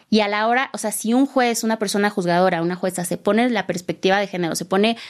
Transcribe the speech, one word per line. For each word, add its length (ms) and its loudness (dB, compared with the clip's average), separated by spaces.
Y 100 4
a 80 0
la 180 0
hora, 260 0
o 60 -10
sea, 140 -6
si 220 -2
un 120 4
juez, 380 0
una 160 0
persona 300 0
juzgadora, 520 2
una 140 -2
jueza 280 -4
se 120 -4
pone 340 2
la 160 -2
perspectiva 540 -2
de 80 -4
género, 260 -4
se 100 -6
pone 320 2